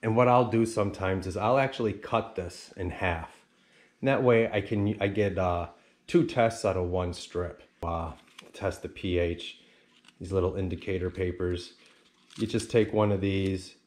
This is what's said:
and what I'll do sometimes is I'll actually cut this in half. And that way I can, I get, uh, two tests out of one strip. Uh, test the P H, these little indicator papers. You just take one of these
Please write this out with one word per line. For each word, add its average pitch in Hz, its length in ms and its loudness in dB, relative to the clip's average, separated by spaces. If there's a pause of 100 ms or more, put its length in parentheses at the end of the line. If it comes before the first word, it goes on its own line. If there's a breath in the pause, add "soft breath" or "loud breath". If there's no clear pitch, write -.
and 110 140 2
what 123 120 6
I'll 120 220 6
do 113 140 4
sometimes 95 600 -2
is 90 100 -4
I'll 110 220 2
actually 127 340 0
cut - 440 -4
this - 400 -10
in 90 140 -4
half. 85 540 -4 (560 soft breath)
And 131 80 0
that 135 140 2
way 113 280 6
I 107 100 0
can, 101 400 0
I 101 80 2
get, 101 300 0
uh, 87 300 0 (380 soft breath)
two 170 180 4
tests 117 400 0
out 95 120 2
of 90 120 0
one 87 240 -2
strip. 85 500 -8 (200)
Uh, 82 300 -4 (400)
test 95 300 -4
the - 60 -10
P 90 300 -2
H, 87 420 -4 (580 soft breath)
these 90 140 -8
little 95 240 2
indicator 92 540 -4
papers. 90 640 -4 (640 soft breath)
You 113 80 -2
just - 240 -4
take 110 220 4
one 107 200 2
of 95 80 0
these 98 540 -2 (120)